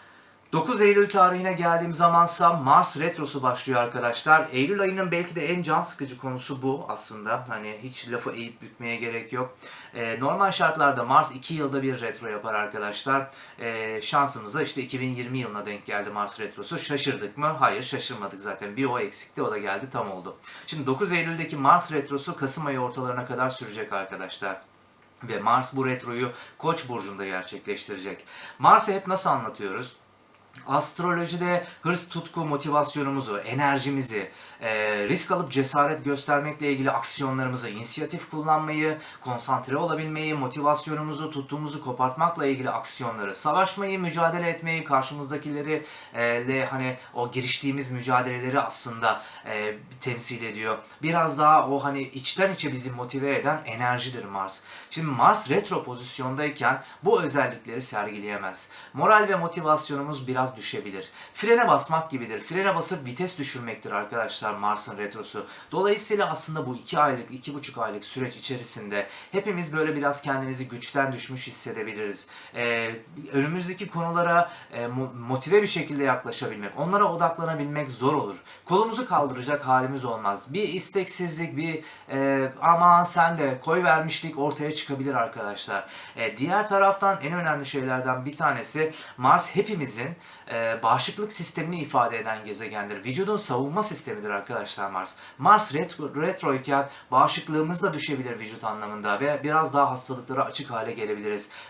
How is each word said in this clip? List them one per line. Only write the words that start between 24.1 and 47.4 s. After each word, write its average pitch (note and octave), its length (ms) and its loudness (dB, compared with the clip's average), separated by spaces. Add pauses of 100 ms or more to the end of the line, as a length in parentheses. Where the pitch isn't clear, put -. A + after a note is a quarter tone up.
Ve A2 160 -4
Mars B2 380 2
bu C3 100 0
retroyu B2 460 -2 (260)
Koç D#3 300 -2
burcunda G2+ 380 -8
gerçekleştirecek. F#2+ 1000 -8 (340)
Mars'ı G3+ 340 8
hep F#3+ 140 -2
nasıl F3+ 240 0
anlatıyoruz? A2 680 -4 (680)
Astrolojide E3+ 1000 0 (160)
hırs, F3 260 0
tutku, E3 360 -6
motivasyonumuzu, C#3+ 920 0
enerjimizi, C3 920 0 (300)
e, A2 100 -2 (380)
risk F3+ 220 0
alıp E3+ 220 0
cesaret C#3+ 520 2
göstermekle C#3+ 680 0
ilgili C3+ 180 2
aksiyonlarımızı, B2+ 800 -2
inisiyatif C3+ 600 -6
kullanmayı, D#3 680 0 (220)
konsantre C3 560 -2
olabilmeyi, D#3 580 -2
motivasyonumuzu, D3 960 0
tuttuğumuzu D3 540 -6
kopartmakla C#3+ 640 0
ilgili B2+ 240 0
aksiyonları, A2 640 -6
savaşmayı, F#3+ 640 0
mücadele E3+ 500 2
etmeyi, E3 360 -2
karşımızdakileri, D3 1000 -2 (300)
e, A#2 80 -2 (260)
le, C3+ 180 0
hani C3 300 -2 (180)
o A#2+ 160 -2
giriştiğimiz C3 600 -2